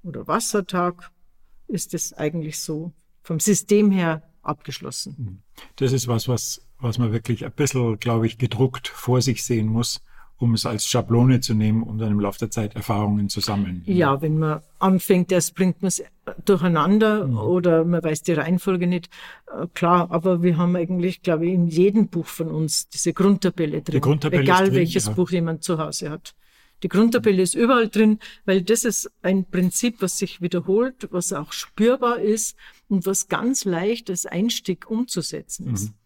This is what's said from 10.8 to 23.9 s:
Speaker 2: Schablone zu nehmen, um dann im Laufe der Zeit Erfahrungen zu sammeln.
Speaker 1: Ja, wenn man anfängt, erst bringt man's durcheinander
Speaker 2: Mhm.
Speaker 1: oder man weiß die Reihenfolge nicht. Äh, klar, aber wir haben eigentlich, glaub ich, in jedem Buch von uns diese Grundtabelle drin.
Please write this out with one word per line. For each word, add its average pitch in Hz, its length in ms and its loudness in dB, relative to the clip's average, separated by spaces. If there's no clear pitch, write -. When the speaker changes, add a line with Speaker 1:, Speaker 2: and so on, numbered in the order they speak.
Speaker 2:
Schablone 120 520 4
zu - 140 -2
nehmen, 107 300 2
um 107 160 -6
dann 110 120 -2
im 104 80 2
Laufe 101 200 -2
der 110 100 -4
Zeit 107 260 -4
Erfahrungen 104 540 0
zu 101 120 -6
sammeln. 92 440 -2
Speaker 1:
Ja, 160 380 2
wenn 156 160 0
man 156 220 -2
anfängt, 185 520 2
erst 175 220 0
bringt 185 300 0
man's 185 180 -2
durcheinander 190 800 2
Speaker 2:
Mhm. 120 100 0
Speaker 1:
oder 165 480 2
man 170 180 0
weiß 160 200 -2
die 175 100 0
Reihenfolge 175 540 0
nicht. 175 220 -2
Äh, - 200 -6
klar, 175 340 2
aber 170 320 2
wir 175 160 2
haben 175 180 2
eigentlich, 175 460 -2
glaub 165 220 0
ich, 175 100 0
in 175 140 2
jedem 196 400 4
Buch 170 180 -4
von 160 240 -8
uns 156 400 -4
diese - 240 -4
Grundtabelle 175 680 2
drin. - 100 -6